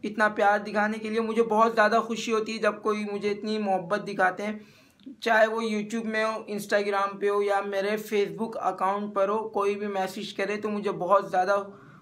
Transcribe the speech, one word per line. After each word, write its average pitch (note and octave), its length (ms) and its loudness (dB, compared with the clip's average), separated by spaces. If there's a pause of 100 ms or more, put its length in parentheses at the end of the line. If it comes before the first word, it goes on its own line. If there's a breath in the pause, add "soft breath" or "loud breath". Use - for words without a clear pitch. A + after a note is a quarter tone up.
इतना G#3+ 220 2
प्यार G#3 320 4
दिखाने G#3+ 380 0
के G#3+ 120 -6
लिए। A3 100 0
मुझे A3 220 2
बहुत A3+ 320 4
ज़्यादा A3 260 6
खुशी A3 320 -4
होती A3 200 0
है A3 80 -6
जब G#3 220 0
कोई G#3+ 240 -2
मुझे G3+ 260 -4
इतनी G#3+ 260 -4
मोहब्बत F#3+ 440 -2
दिखाते F#3+ 420 0
हैं, G#3+ 220 -8 (580 loud breath)
चाहे A3+ 240 6
वो A3+ 140 -2
YouTube G#3+ 440 -2
में A3 180 -2
हो, A3 280 -4
Instagram G3+ 680 0
पे G3+ 80 0
हो G3+ 140 2
या G3+ 200 2
मेरे G3+ 360 -2
Facebook G#3 580 -2
account G3 580 -2
पर G3 160 2
हो, G#3+ 200 -2
कोई G3+ 260 0
भी G#3 120 -6
message F#3+ 440 -4
करे G3+ 260 -4
तो G#3 120 -4
मुझे G#3 220 -2
बहुत F#3 380 4
ज़्यादा F#3+ 280 2 (440 loud breath)